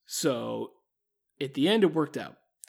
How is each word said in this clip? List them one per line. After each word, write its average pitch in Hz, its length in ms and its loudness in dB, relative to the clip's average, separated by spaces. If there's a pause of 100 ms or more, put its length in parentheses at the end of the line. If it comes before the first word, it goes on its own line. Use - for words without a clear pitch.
So, 117 680 -4 (640)
at 139 140 -8
the 143 140 2
end, 220 140 4
it 165 100 4
worked 156 240 -2
out. 110 200 -10 (320)